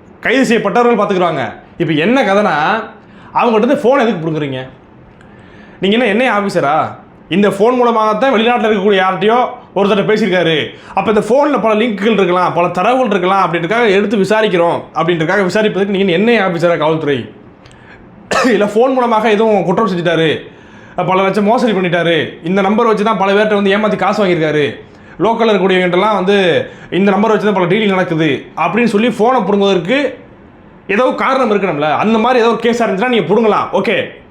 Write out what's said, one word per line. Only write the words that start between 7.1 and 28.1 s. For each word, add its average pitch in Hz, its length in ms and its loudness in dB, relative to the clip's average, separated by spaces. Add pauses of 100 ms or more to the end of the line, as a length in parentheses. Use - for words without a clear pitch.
இந்த 202 200 2
ஃபோன் 208 260 2
மூலமாகத்தான் 233 580 0
வெளிநாட்டுல 226 320 0
இருக்கக்கூடிய 208 360 2
யார்கிட்டயோ 196 440 2 (300)
ஒருத்தர்ட்ட 196 360 0
பேசியிருக்காரு, 170 540 0 (280)
அப்ப 185 180 -2
இந்த 214 100 2
ஃபோன்ல 277 400 2
பல 214 240 0
லிங்க்குகள் 208 260 -2
இருக்கலாம், 180 420 0
பல 170 140 0
தரவுகள் 220 400 0
இருக்கலாம் 185 440 0
அப்படின்றதுக்காக 185 400 0
எடுத்து 208 260 0
விசாரிக்கிறோம், 185 640 0 (120)
அப்படின்றதுக்காக 170 520 0
விசாரிப்பதற்கு 202 440 0
நீங்க 196 220 0
என்ன 208 200 2
என்ஐ 240 40 4
ஆஃபீஸரா 175 420 0
காவல்துறை? 143 560 -2 (1120)
இல்ல 202 200 2
ஃபோன் 226 280 0
மூலமாக 233 380 0
எதுவும் 208 320 2
குற்றம் 185 240 0
செஞ்சுட்டாரு, 160 500 0 (580)
பல 185 260 0
லட்சம் 196 220 0
மோசடி 226 280 2
பண்ணிட்டாரு, 170 720 -2
இந்த 185 180 0
நம்பர் 214 240 0
வச்சு 214 180 0
தான் 220 140 0
பல 196 160 0
பேர்கிட்ட 214 200 2
வந்து 202 240 2
ஏமாத்தி 214 180 0
காசு 202 300 0
வாங்கியிருக்காரு, 151 500 0 (440)
லோக்கல்ல 220 320 0
இருக்கக்கூடியவங்ககிட்டலாம் 185 600 2
வந்து 185 540 0 (240)
இந்த 196 200 2
நம்பர் 208 200 2
வச்சு 190 140 0
தான் 208 80 0
பல 185 120 0
டீலிங் 202 240 0
நடக்குது 165 560 -2 (120)